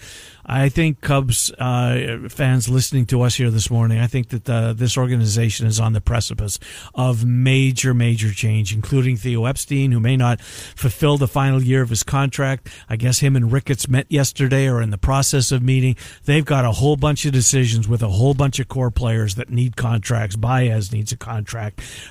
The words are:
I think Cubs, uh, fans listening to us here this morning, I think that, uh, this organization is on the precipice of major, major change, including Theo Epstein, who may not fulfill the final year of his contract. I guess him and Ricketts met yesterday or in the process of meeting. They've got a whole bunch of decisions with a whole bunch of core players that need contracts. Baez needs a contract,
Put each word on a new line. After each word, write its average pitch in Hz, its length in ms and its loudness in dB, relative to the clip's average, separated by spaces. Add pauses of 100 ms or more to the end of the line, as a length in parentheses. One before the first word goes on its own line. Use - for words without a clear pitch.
(440)
I 135 260 0
think 160 300 0
Cubs, 139 520 0
uh, 123 760 -2
fans 127 400 0
listening 127 380 2
to 123 160 2
us 123 140 2
here 123 120 0
this 110 220 0
morning, 113 300 2
I 120 80 2
think 127 220 -4
that, 120 200 -6
uh, 113 220 0
this 117 260 -2
organization 117 720 0
is 107 100 0
on 113 140 2
the 110 80 0
precipice 107 580 -2 (380)
of 123 280 0
major, 131 680 2
major 117 380 2
change, 107 420 -2
including 127 420 0
Theo 117 280 -2
Epstein, 135 480 -2
who 117 80 2
may 131 160 2
not 120 240 2
fulfill - 760 -2
the 139 120 0
final 135 340 0
year 127 180 2
of 120 100 0
his 113 120 0
contract. 135 640 -2 (200)
I 117 80 -4
guess 123 240 0
him 135 160 4
and 117 160 2
Ricketts 135 360 -2
met 135 220 0
yesterday 135 580 2
or 120 140 0
in 110 80 -2
the 104 80 -4
process 135 540 0
of 127 100 2
meeting. 127 320 2 (300)
They've 147 200 2
got 135 200 2
a 117 80 2
whole 147 240 2
bunch 143 280 0
of 147 80 0
decisions 120 540 2
with 117 160 0
a 110 60 0
whole 120 260 2
bunch 135 240 0
of 131 80 -4
core 127 240 -2
players 110 460 -2
that 120 120 -8
need 120 280 -2
contracts. 110 580 -2
Baez 113 580 0
needs 107 200 -4
a 120 40 -6
contract, 110 640 -8 (300)